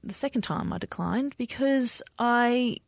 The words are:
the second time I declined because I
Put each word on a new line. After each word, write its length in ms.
the 100
second 280
time 320
I 40
declined 600
because 680
I 580